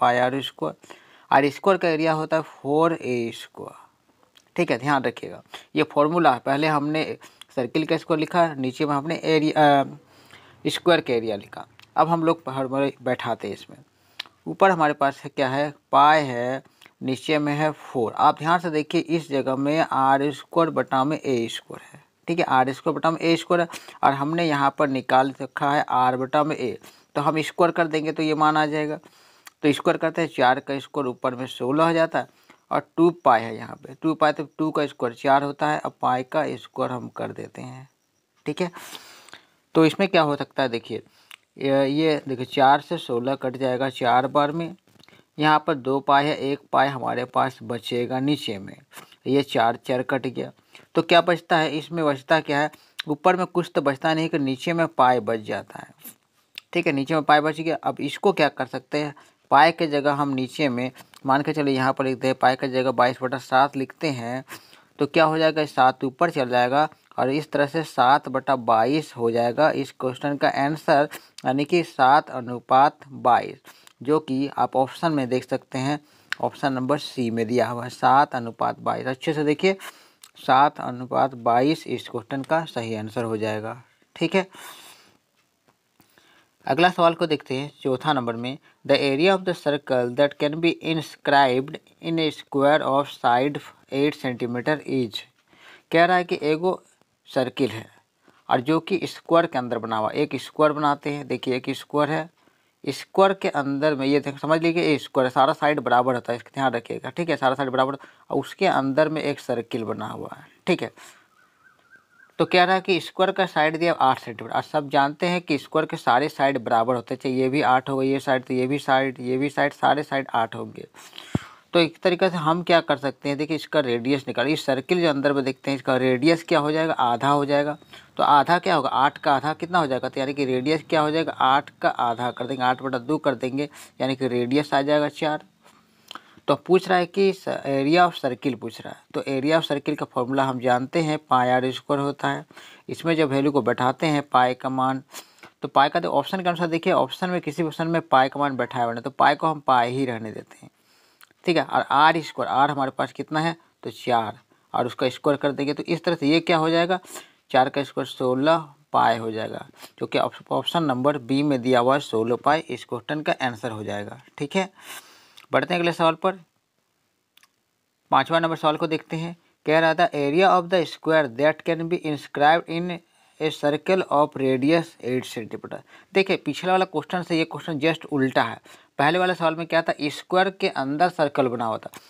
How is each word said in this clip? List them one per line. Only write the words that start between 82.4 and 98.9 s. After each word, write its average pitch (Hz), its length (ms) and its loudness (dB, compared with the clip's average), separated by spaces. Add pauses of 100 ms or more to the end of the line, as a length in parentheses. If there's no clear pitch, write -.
का 160 220 -2
सही 113 300 -8
आंसर 107 300 -6
हो 113 120 -4
जाएगा। 110 460 -6 (340)
ठीक 165 180 -2
है, 185 120 2 (2250)
अगला 165 240 2
सवाल 170 240 4
को 170 120 -2
देखते 147 280 -4
हैं, 143 180 -8 (100)
चौथा 139 300 -2
नंबर 120 240 -2
में, 127 220 -8 (280)
"The 139 120 4
area 147 400 2
of 185 100 -6
the 175 60 -2 (100)
circle 131 520 0
that 143 260 2
can 147 120 0 (100)
be 165 80 4 (220)
inscribed 139 800 0 (280)
in 165 140 -2
a 156 160 0
square 143 480 2
of 139 240 0 (180)
side 131 340 2 (340)
eight 143 300 -2
centimeter 123 560 -4 (100)
is", 123 300 -4 (760)
कह 165 120 6
रहा 180 120 4
है 180 80 0
कि 175 180 -4
एगो 156 400 0 (520)
सर्किल 127 360 -2
है 110 160 -10 (640)
और 131 100 2
जो 156 200 0
कि 175 240 -2